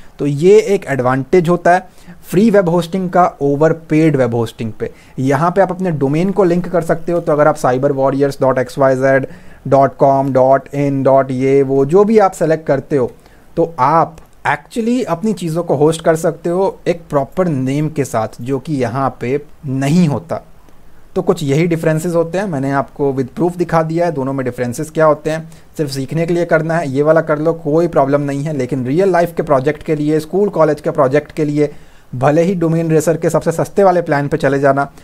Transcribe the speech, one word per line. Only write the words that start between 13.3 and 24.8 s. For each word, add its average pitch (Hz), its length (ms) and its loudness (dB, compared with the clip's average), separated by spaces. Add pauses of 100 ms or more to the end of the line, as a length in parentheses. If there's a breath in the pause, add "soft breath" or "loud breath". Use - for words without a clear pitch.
तो 165 220 0
आप 151 380 2 (300)
actually 226 580 -2
अपनी 170 280 -2
चीज़ों 170 300 -4
को 170 120 -2
होस्ट 156 260 2
कर 165 140 2
सकते 165 340 -4
हो 185 380 -2
एक 175 220 -2
प्रॉपर 151 380 -2
नेम 139 420 -2
के 147 160 -4
साथ, 110 360 -6
जो 131 180 -4
कि 156 140 -8
यहाँ 131 480 -2
पे 135 200 -4 (240)
नहीं 139 420 2
होता। - 340 -4 (760 soft breath)
तो 190 60 -2
कुछ 185 220 0
यही 143 240 0
डिफरेंसेस 165 480 -2
होते 165 220 -2
हैं, 202 80 -4
मैंने 139 260 -4
आपको 139 420 -2
with 127 240 -4
proof 175 200 -2
दिखा 165 260 0
दिया 160 220 -2
है 175 60 -2
दोनों 139 220 -4
में 135 120 -4
डिफरेंसेस 120 440 -6